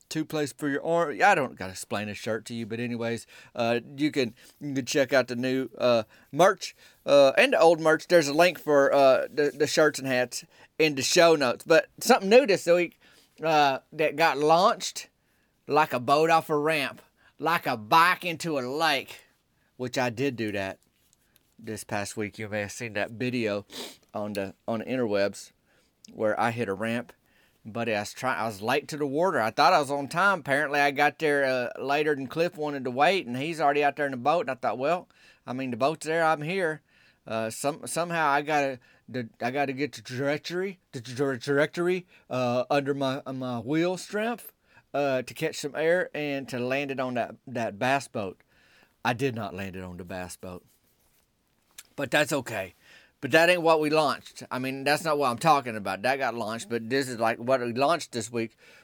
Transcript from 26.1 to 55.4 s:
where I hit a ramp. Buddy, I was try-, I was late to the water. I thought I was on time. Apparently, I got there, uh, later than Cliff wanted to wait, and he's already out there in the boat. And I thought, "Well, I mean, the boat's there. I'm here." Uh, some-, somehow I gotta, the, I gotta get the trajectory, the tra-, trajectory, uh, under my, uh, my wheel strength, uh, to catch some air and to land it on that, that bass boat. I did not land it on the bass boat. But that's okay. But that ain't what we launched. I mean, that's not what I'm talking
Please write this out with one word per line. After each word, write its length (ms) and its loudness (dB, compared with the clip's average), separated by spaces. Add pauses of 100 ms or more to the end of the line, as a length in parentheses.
where 260 0
I 100 2
hit 200 -4
a 20 -2
ramp. 400 -6 (500)
Buddy, 320 -4
I 60 0
was 140 -8
try-, 220 -2
I 100 -2
was 160 -8
late 260 -2
to 80 -10
the 100 -4
water. 320 0
I 120 2
thought 240 4
I 60 6
was 100 -2
on 180 -4
time. 300 2
Apparently, 420 0
I 120 4
got 260 2
there, 260 2
uh, 240 0 (140)
later 320 0
than 140 -8
Cliff 280 -2
wanted 280 -6
to 60 -4
wait, 360 2
and 100 -6
he's 240 -6
already 240 4
out 120 0
there 100 -2
in 60 -4
the 40 -6
boat. 260 2
And 100 -6
I 20 -4
thought, 240 -4
"Well, 300 -2 (380)
I 60 -8
mean, 200 -6
the 40 -6
boat's 300 -2
there. 180 0
I'm 160 2
here." 400 -4 (460)
Uh, 240 -4
some-, 380 -6
somehow 400 -2
I 140 2
gotta, 360 -2 (300)
the, 200 -8 (140)
I 80 -2
gotta 220 -2
get 220 -6
the 60 -16
trajectory, 800 -6 (140)
the 80 -14
tra-, 400 -4
trajectory, 640 0 (240)
uh, 400 0
under 240 2
my, 320 -2
uh, 60 -8
my 260 -6
wheel 380 -2
strength, 560 -6 (420)
uh, 280 0
to 120 -12
catch 220 -4
some 180 -8
air 400 2
and 360 -6
to 100 -6
land 320 -2
it 80 -6
on 140 -4
that, 200 -4 (140)
that 320 -6
bass 260 0
boat. 360 -8 (640)
I 80 0
did 220 -2
not 220 -8
land 180 -8
it 80 -10
on 140 -12
the 80 -12
bass 320 -12
boat. 280 -14 (1300)
But 160 -6
that's 200 2
okay. 440 -6 (440)
But 120 -8
that 180 6
ain't 120 2
what 180 4
we 100 0
launched. 580 -2
I 120 -6
mean, 240 -8
that's 180 0
not 160 -2
what 100 2
I'm 100 -2
talking 360 2